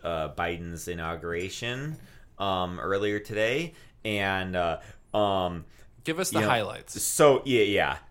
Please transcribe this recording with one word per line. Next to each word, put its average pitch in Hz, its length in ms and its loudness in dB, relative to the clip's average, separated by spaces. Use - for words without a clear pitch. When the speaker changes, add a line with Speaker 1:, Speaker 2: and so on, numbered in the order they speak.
Speaker 1:
uh, 80 280 -4
Biden's 85 580 -6
inauguration, 87 1080 -6
um, 90 420 -2
earlier 101 400 0
today, 117 540 -2
and, 95 520 -2
uh, 85 220 0
um, 92 500 2
Speaker 2:
Give 160 140 -2
us 185 120 -2
the - 100 2
Speaker 1:
you 110 40 2
know, 107 60 2
Speaker 2:
highlights. 107 520 -2
Speaker 1:
so, 139 420 6
yeah, 123 180 6
yeah. 87 340 4